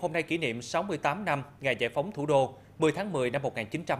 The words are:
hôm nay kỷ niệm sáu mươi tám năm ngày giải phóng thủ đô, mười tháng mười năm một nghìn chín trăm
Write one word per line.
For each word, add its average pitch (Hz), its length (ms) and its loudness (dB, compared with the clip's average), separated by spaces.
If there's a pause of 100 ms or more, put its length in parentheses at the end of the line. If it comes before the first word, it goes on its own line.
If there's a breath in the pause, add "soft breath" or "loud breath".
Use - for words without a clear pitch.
hôm 170 120 -2
nay 165 100 0
kỷ 160 140 -2
niệm 120 240 -2
sáu 165 220 -2
mươi 196 140 -4
tám 165 280 0
năm 143 180 0 (180)
ngày 131 140 2
giải 117 140 2
phóng 156 220 -2
thủ 143 140 -4
đô, 135 280 4 (240 loud breath)
mười 156 140 6
tháng 196 200 -4
mười 127 200 2
năm 139 100 -2
một 131 140 -2
nghìn 110 120 -4
chín 151 180 -4
trăm 139 140 0